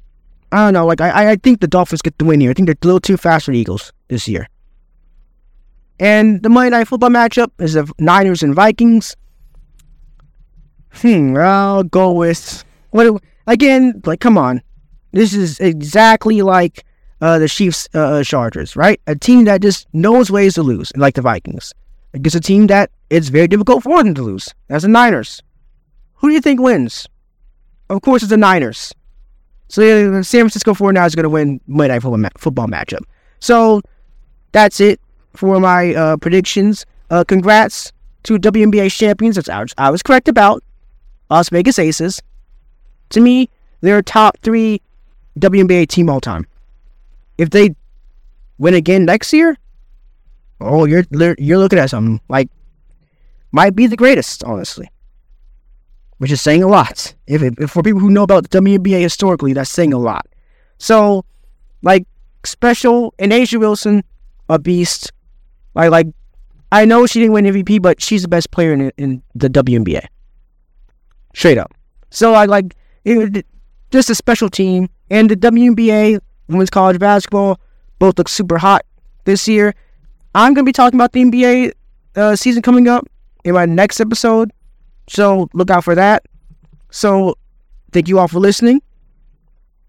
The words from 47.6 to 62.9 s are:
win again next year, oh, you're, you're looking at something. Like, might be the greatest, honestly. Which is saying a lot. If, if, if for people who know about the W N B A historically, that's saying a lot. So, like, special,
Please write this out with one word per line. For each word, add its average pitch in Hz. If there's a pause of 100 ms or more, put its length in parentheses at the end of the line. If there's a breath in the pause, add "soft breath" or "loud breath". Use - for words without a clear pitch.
win 170
again 180
next 185
year, 320 (1040)
oh, 147
you're, 160 (340)
you're 151
looking 190
at 135
something. 110
Like, 131 (1000)
might 185
be 233
the 233
greatest, 240
honestly. - (1300)
Which 131
is 147
saying 156
a 185
lot. - (120)
If, 151
if, 123
if 147
for 175
people 202
who 196
know 202
about 190
the -
W 196
N 196
B 190
A 185
historically, 170
that's 135
saying 156
a 127
lot. 113 (500)
So, 208 (560)
like, 185 (380)
special, 240